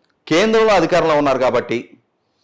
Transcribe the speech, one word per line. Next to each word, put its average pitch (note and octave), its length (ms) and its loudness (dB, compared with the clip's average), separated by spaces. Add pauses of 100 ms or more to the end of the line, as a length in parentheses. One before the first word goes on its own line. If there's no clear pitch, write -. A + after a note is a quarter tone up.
(280)
కేంద్రంలో A3 460 2
అధికారంలో E3 400 0
ఉన్నారు C#3 240 0
కాబట్టి A#2+ 520 -4 (540)